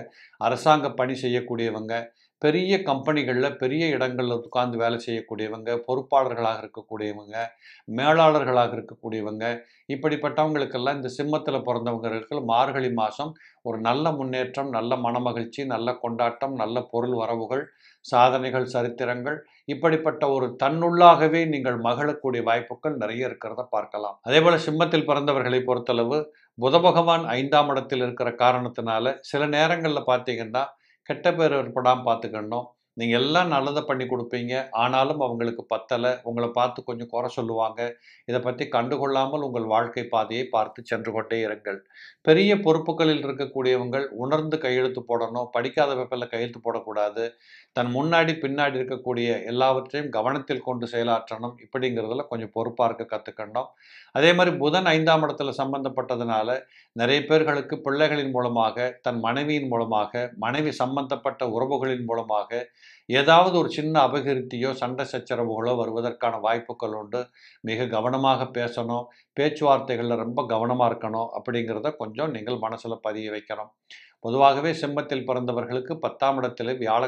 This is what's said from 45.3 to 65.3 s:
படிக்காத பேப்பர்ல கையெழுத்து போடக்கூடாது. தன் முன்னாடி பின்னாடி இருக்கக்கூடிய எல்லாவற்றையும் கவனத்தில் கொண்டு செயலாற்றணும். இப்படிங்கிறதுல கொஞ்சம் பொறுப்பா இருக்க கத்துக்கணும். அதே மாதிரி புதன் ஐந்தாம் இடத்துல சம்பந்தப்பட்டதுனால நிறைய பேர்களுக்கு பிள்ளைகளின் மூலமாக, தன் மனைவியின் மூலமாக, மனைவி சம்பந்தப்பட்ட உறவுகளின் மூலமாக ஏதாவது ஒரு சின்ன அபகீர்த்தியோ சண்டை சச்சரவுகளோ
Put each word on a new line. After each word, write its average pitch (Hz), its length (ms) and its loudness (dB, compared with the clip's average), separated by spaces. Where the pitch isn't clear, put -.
படிக்காத 139 440 0
பேப்பர்ல 123 320 -4
கையெழுத்து 117 340 -6
போடக்கூடாது. 107 640 -2
தன் 123 240 0
முன்னாடி 165 400 2
பின்னாடி 139 420 -2
இருக்கக்கூடிய 127 520 -2
எல்லாவற்றையும் 131 640 0
கவனத்தில் 127 560 -2
கொண்டு 120 240 -4
செயலாற்றணும். 117 720 -2
இப்படிங்கிறதுல 123 640 -2
கொஞ்சம் 113 260 -8
பொறுப்பா 117 320 0
இருக்க 113 220 0
கத்துக்கணும். 107 640 -8
அதே 151 220 6
மாதிரி 175 240 4
புதன் 151 280 2
ஐந்தாம் 160 400 4
இடத்துல 139 320 -4
சம்பந்தப்பட்டதுனால 123 1000 -2
நிறைய 123 300 4
பேர்களுக்கு 151 560 2
பிள்ளைகளின் 143 540 0
மூலமாக, 120 520 0
தன் 120 180 -2
மனைவியின் 139 520 0
மூலமாக, 117 640 -2
மனைவி 135 340 0
சம்பந்தப்பட்ட 135 760 -4
உறவுகளின் 127 560 -2
மூலமாக 110 440 -2
ஏதாவது 165 480 6
ஒரு 151 140 2
சின்ன 151 300 -2
அபகீர்த்தியோ 131 720 0
சண்டை 131 340 -4
சச்சரவுகளோ 117 720 -4